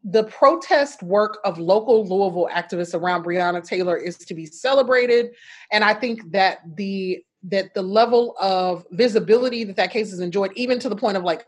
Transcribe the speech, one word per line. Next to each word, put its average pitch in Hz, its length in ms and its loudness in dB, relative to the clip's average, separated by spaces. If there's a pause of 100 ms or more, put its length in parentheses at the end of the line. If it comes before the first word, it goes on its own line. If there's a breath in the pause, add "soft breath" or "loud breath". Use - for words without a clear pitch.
the 214 180 2
protest 285 800 2
work 208 400 0
of 170 160 -4
local 214 480 2
Louisville 185 420 0
activists 175 480 -6
around 175 280 -2
Breonna 175 360 0
Taylor 180 360 -2
is 170 220 -8
to - 140 -16
be 160 120 -10
celebrated. 247 880 2 (380 loud breath)
And 214 140 2
I 214 120 4
think 220 360 -8
that 190 280 2 (180)
the, 196 440 -6 (220)
that 190 320 -4
the 196 80 -4
level 233 580 2
of 185 500 0
visibility 226 720 2
that 196 120 -10
that 208 160 0
case 214 180 -4
has 180 100 -12
enjoyed, 185 360 -2
even 247 240 -2
to 254 100 -6
the 208 60 -2
point 208 200 -2
of, 185 80 -2
like, 165 240 -2